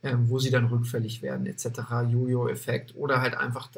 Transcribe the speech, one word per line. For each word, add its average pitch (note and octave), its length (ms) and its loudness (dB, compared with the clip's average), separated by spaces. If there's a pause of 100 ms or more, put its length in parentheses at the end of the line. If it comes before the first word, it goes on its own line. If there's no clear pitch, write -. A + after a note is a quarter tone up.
ähm, B2 260 4
wo C3 120 2
sie C3 100 2
dann B2 160 4
rückfällig A#2 560 -2
werden, C3 240 -4
et - 140 -6
cetera, A#2 420 -4
Jojo-Effekt B2 920 0
oder C#3 240 2
halt B2+ 160 0
einfach B2 420 -4